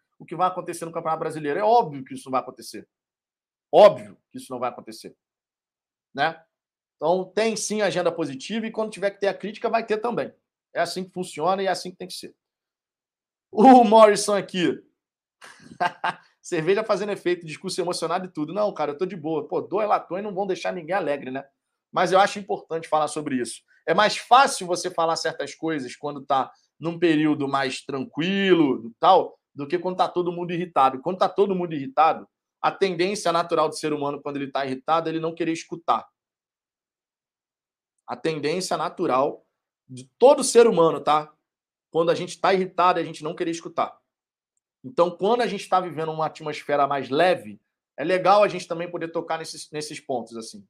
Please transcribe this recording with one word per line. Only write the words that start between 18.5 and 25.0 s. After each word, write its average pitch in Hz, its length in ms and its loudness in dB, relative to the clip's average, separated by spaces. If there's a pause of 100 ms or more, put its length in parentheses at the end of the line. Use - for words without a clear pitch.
Não, 208 220 -2
cara, 147 180 -4
eu 143 60 -12
tô 185 80 -4
de 185 100 -8
boa. 156 320 -6
Pô, 160 140 -4
dois 208 260 -4
latões 185 360 -4
não 208 100 -10
vão 196 140 -6
deixar 185 260 -6
ninguém 175 220 -6
alegre, 143 340 -4
né? 135 180 -10 (440)
Mas 170 200 0
eu 190 80 6
acho 202 200 2
importante 165 480 -8
falar 160 200 0
sobre 147 280 -6
isso. 120 260 -6 (240)
É - 80 0
mais 202 240 2
fácil 254 480 4
você 175 240 -4
falar 165 260 0